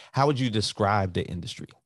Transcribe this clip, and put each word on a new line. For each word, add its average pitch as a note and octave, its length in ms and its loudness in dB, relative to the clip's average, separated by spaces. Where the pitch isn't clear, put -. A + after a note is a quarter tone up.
how C3+ 140 4
would D3 140 2
you B2+ 100 0
describe G#2 640 0
the F2 100 0
industry? - 420 -10